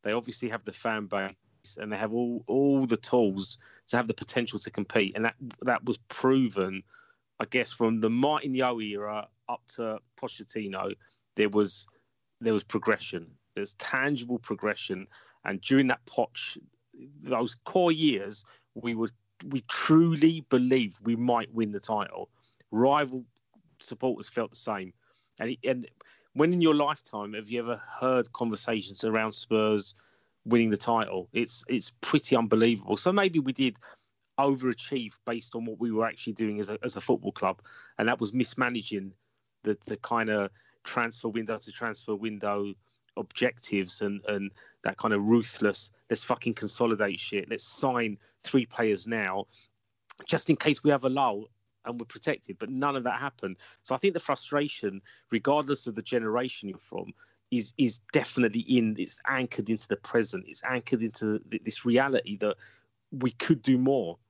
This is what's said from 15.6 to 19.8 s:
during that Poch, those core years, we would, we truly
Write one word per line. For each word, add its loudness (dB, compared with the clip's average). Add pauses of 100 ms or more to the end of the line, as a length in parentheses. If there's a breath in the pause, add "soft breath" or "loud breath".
during 4
that -2
Poch, -4 (640)
those -2
core 2
years, 0 (300 soft breath)
we -4
would, -2 (360)
we -4
truly 6